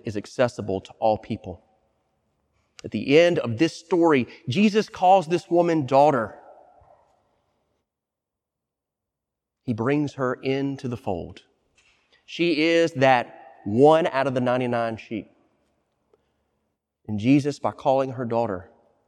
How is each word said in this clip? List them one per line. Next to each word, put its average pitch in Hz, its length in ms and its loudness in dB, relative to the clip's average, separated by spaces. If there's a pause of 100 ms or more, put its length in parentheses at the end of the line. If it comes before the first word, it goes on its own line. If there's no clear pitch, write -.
is 107 120 -8
accessible 104 640 -4
to - 180 -20
all 110 180 0
people. - 460 -12 (1200)
At - 80 -12
the 127 280 2
end 175 200 4
of 117 180 -6
this 160 180 0
story, 165 520 2 (200)
Jesus 202 400 0
calls 185 400 2
this 165 220 -4
woman 170 360 2
daughter. 135 520 2 (3250)
He 127 100 -4
brings 135 400 -2
her 127 220 -4
into 135 520 -6
the 120 100 -8
fold. 87 460 -10 (800)
She 165 360 -2
is 165 320 2
that 131 720 0
one 151 420 4
out 135 200 -2
of 131 60 -4
the 127 80 -2
ninety-nine 120 560 -2
sheep. - 320 -12 (1800)
And 107 120 -6
Jesus, 139 400 0
by 107 120 -4
calling 135 400 -2
her 123 120 -10
daughter, 113 460 -4 (380)